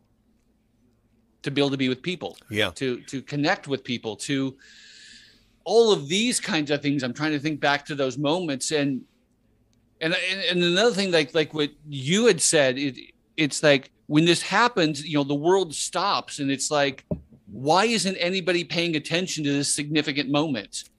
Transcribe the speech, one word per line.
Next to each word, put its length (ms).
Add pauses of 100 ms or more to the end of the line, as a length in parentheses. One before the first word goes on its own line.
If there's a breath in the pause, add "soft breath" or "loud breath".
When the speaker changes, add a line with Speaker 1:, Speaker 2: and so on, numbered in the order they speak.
(1400)
Speaker 1:
to 100
be 80
able 120
to 60
be 120
with 140
people, 340 (120)
Speaker 2:
Yeah. 260
Speaker 1:
to, 280
to 180
connect 460
with 160
people, 340
to 400 (1080 loud breath)
all 280
of 160
these 320
kinds 320
of 100
things. 220
I'm 100
trying 200
to 60
think 200
back 280
to 80
those 220
moments. 540
And, 340 (920)
and, 140 (180)
and, 100
and 220
another 320
thing, 160
like, 240
like 180
what 180 (160)
you 400
had 140
said, 360
it, 180 (420)
it's 260
like, 280 (160)
when 180
this 160
happens, 640
you 100
know, 60
the 120
world 380
stops 640
and 120
it's 180
like, 360 (420)
why 380
isn't 320
anybody 460
paying 320
attention 500
to 60
this 220
significant 560
moment? 540 (160)